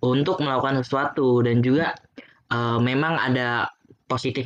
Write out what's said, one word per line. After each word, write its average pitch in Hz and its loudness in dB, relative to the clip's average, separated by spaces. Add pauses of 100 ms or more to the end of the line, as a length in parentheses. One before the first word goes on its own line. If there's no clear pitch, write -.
untuk 143 0
melakukan 135 0
sesuatu." 135 0
Dan 120 2
juga, 135 2 (560)
eh, 117 0
memang 139 0
ada 123 -2 (400)
positif 127 -4